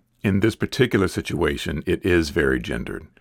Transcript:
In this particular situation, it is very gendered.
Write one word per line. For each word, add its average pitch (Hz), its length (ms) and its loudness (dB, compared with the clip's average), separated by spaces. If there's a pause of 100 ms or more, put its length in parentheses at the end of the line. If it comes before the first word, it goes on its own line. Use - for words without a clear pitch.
(220)
In 98 180 2
this 110 140 2
particular 104 540 0
situation, 78 760 -4
it 85 180 0
is 85 260 2
very 67 300 2
gendered. 64 460 -8 (140)